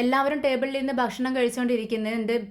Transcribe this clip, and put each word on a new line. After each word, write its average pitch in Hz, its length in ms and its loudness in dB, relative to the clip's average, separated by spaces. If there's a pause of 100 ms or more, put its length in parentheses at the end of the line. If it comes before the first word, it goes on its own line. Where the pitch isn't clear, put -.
എല്ലാവരും 269 440 2
ടേബിളിൽ 262 340 0
ഇരുന്ന് 269 220 -2
ഭക്ഷണം 254 360 -2
കഴിച്ചുകൊണ്ടിരിക്കുന്നുണ്ട്. 233 960 0 (160)